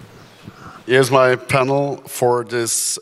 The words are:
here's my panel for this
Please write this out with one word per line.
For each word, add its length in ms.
here's 240
my 240
panel 640
for 360
this 580